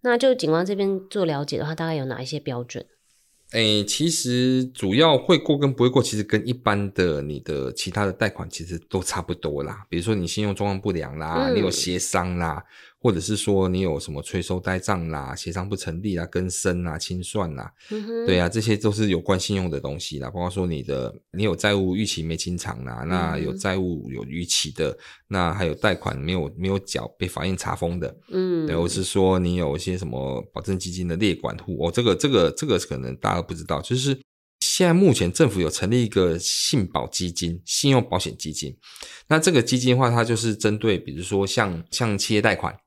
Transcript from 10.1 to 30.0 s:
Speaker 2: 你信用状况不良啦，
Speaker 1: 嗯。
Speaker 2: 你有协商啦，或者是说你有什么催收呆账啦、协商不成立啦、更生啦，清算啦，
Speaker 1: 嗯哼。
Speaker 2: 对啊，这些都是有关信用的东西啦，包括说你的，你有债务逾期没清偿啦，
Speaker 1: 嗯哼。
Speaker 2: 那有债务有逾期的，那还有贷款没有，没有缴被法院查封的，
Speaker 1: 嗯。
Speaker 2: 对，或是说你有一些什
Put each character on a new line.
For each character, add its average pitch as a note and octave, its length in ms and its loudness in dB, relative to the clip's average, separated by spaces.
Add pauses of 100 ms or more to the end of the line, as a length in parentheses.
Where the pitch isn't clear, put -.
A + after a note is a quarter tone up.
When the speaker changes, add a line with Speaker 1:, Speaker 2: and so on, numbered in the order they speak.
Speaker 2:
你 F2+ 120 0
信 G#2 180 -2
用 G2+ 100 0
状 G2+ 140 -2
况 F#2+ 120 -2
不 G2+ 120 -2
良 D2+ 260 -4
啦， D#2+ 300 -2
Speaker 1:
嗯。 - 80 2
Speaker 2:
你 G#2 40 2
有 F#2 100 2
协 F2+ 280 -2
商 F2+ 380 -2
啦， D#2+ 260 -2 (380)
或 A#2+ 120 4
者 E2 80 0
是 G2 160 -2
说 G2 320 2
你 F#2 120 0
有 D#2+ 200 0
什 D#2+ 120 -10
么 C#2+ 100 -6
催 F2+ 200 -4
收 F2+ 160 -2
呆 F#2 180 -2
账 F2+ 320 -2
啦、 C#2 280 -6
协 - 160 -8
商 F#2 160 -4
不 G2+ 80 -4
成 E2 260 -6
立 G2+ 140 -2
啦、 E2+ 100 -4
更 F2+ 240 -2
生 F2 320 -2
啦， E2 160 -4
清 F2+ 240 -6
算 F2 320 -4
啦， B1+ 160 -10 (200)
Speaker 1:
嗯 G#3+ 120 -6
哼。 A#3 240 -6
Speaker 2:
对 F2+ 140 4
啊， F2 80 2
这 A2+ 120 -2
些 G#2+ 160 2
都 G#2+ 140 2
是 G#2 180 2
有 E2+ 120 2
关 F#2+ 180 2
信 G2+ 180 -2
用 F#2 140 -2
的 D2 80 -4
东 C#2 220 -6
西 D2 180 -8
啦， B1+ 120 -8
包 F2+ 100 -8
括 F2+ 100 -2
说 F#2 160 -2
你 D#2 160 -2
的， B1+ 320 -4 (180)
你 G2+ 120 -2
有 F#2+ 100 2
债 G2+ 220 2
务 F#2 180 2
逾 G#2 100 0
期 E2 200 -4
没 E2 120 -4
清 F2 220 -4
偿 A#1+ 260 -8
啦， A#1 180 -10
Speaker 1:
嗯 - 0 -
哼。 D#3 60 -6
Speaker 2:
那 E3+ 300 0
有 - 140 -4
债 G2 260 -2
务 F2 320 -4
有 A#1+ 140 -8
逾 D#2 200 -6
期 - 280 -2
的， - 260 -2 (300)
那 F2 240 0
还 F#2+ 140 -2
有 D2+ 80 0
贷 G2+ 200 0
款 - 240 -4
没 D2+ 140 -4
有， E2+ 260 -2
没 F2+ 80 -4
有 G2 140 0
缴 - 260 -6 (100)
被 F2+ 120 -4
法 D2+ 180 -4
院 F#2+ 100 0
查 E2 200 -4
封 F2 240 -2
的， - 120 -4 (200)
Speaker 1:
嗯。 F3+ 340 0
Speaker 2:
对， A2 80 0
或 E2+ 140 2
是 F#2 160 -2
说 F#2+ 340 4
你 F2+ 160 2
有 D#2 220 0
一 - 20 -4
些 F2+ 180 -4
什 F#2 80 -6